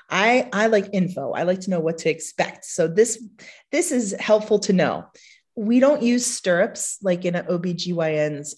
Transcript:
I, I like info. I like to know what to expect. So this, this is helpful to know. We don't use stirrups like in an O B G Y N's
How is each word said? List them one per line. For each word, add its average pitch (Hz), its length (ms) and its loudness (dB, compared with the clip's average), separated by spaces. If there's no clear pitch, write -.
I, 233 420 2
I 208 140 2
like 208 260 2
info. 160 400 -2
I 160 120 -2
like 185 180 0
to 190 80 -6
know 175 100 0
what 165 180 -2
to - 120 0
expect. - 560 -6
So 165 200 0
this, 202 360 2
this - 180 0
is 226 300 0
helpful 214 400 4
to 208 140 0
know. 123 320 0
We 233 240 2
don't 277 220 4
use 240 240 2
stirrups - 760 -2
like 180 220 -2
in 175 100 -2
an 175 140 -4
O 180 100 0
B 175 140 -4
G 175 220 -6
Y 160 200 -2
N's 151 440 -4